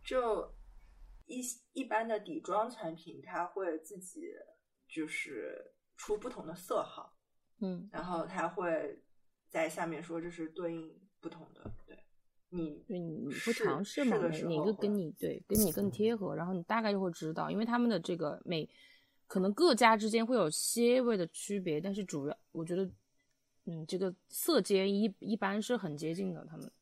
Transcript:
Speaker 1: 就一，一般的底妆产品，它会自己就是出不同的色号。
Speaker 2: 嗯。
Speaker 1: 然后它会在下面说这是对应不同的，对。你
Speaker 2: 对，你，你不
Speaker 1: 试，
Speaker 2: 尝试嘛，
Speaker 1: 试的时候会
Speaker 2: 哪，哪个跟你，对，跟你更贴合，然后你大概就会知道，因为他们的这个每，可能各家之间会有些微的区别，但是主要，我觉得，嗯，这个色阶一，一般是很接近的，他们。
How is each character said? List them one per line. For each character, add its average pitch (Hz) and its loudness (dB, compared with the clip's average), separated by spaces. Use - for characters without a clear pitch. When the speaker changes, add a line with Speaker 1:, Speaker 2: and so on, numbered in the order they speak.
Speaker 1:
就 240 0
一， 247 4
一 262 0
般 220 4
的 214 2
底 165 -6
妆 220 4
产 165 -6
品， 143 -14
它 175 -2
会 175 -2
自 196 -12
己 - -12
就 156 -4
是 - -8
出 214 -4
不 247 -8
同 - -10
的 165 -8
色 - -2
号。 - -12
Speaker 2:
嗯。 185 -6
Speaker 1:
然 160 -8
后 175 -2
它 170 -2
会 165 -2
在 160 0
下 165 -4
面 160 -6
说 165 -6
这 170 -6
是 160 -8
对 170 -4
应 160 -12
不 165 -10
同 165 -14
的， - -12
对。 - -20
你 160 -6
Speaker 2:
对， 180 -4
你， 165 -6
你 233 -6
不 277 -4
Speaker 1:
试， 233 -2
Speaker 2:
尝 180 2
试 285 -2
嘛， 233 4
Speaker 1:
试 - 2
的 170 2
时 156 -4
候 170 0
会 160 0
Speaker 2:
哪， - 2
哪 196 2
个 220 4
跟 208 0
你， 175 0
对， - -4
跟 208 4
你 196 6
更 196 0
贴 220 2
合， 156 -4
然 165 -4
后 185 -4
你 175 -2
大 220 0
概 214 0
就 196 0
会 185 0
知 160 -6
道， 165 -2
因 185 -2
为 226 0
他 233 0
们 240 4
的 247 4
这 185 -2
个 151 -4
每， 160 -2
可 - 0
能 190 4
各 302 6
家 226 8
之 214 0
间 226 4
会 247 2
有 175 6
些 240 4
微 233 4
的 175 2
区 - -4
别， 165 0
但 190 -2
是 196 -2
主 143 -4
要， 156 -6
我 165 -4
觉 175 -2
得， 190 0
嗯， 165 -6
这 185 -2
个 185 0
色 302 4
阶 190 4
一， 202 4
一 208 -2
般 202 0
是 247 0
很 156 -4
接 160 -4
近 185 -2
的， - -10
他 156 -14
们。 156 -10